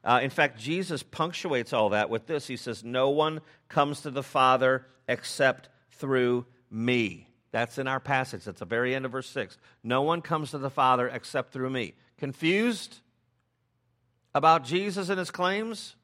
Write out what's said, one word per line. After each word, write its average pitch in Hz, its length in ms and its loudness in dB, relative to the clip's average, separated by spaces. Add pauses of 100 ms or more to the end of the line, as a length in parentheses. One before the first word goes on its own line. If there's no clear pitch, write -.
Uh, 120 200 4
in 135 80 -2
fact, 135 280 0
Jesus 160 440 -4
punctuates 156 720 -4
all 110 180 4
that 104 200 2
with 113 160 -4
this. 147 200 -4
He 127 100 -8
says, 110 260 -10
"No 127 280 0
one 156 300 -2 (280)
comes 143 340 0
to 147 80 -8
the 135 120 -4
Father 131 640 4 (200)
except - 640 0 (220)
through 123 560 0 (240)
me." 113 580 0 (220)
That's 117 280 -2
in 131 80 -4
our 131 140 -2
passage. 131 440 -2
That's 98 160 -12
the 101 40 -8
very 120 300 0
end 131 100 -4
of 123 80 -8
verse 127 160 -8
six. 110 300 -8 (240)
"No 127 200 2
one 165 200 0
comes 156 300 -4
to 151 60 -8
the 135 120 -4
Father 127 380 4
except 127 440 -6
through 131 180 -4
me." 117 240 -4 (240)
Confused 185 840 -2 (1300)
about 156 300 6
Jesus 185 440 -2
and 190 100 -2
his 180 120 -6
claims? 202 720 -4